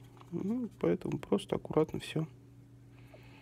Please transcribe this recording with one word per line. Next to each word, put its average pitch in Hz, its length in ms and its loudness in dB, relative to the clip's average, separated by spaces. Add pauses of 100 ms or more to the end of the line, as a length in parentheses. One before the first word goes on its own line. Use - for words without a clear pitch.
(300)
Ну, 202 380 0 (120)
поэтому 165 380 2
просто - 380 2
аккуратно - 440 2
всё 160 260 -2 (1160)